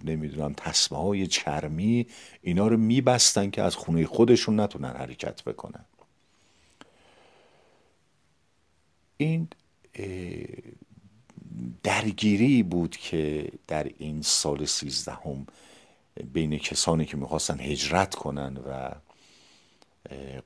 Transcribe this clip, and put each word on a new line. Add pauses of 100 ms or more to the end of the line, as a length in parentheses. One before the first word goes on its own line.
نمی‌دونم
تسمه‌های
چرمی (360)
اینا
رو
می‌بستن
که
از
خونه
خودشون
نتونن
حرکت
بکنن. (3250)
این، (460)
اه، (1400)
درگیری
بود
که (180)
در
این
سال
سیزدهم (840)
بین
کسانی
که
می‌خواستن
هجرت
کنن
و،
اه،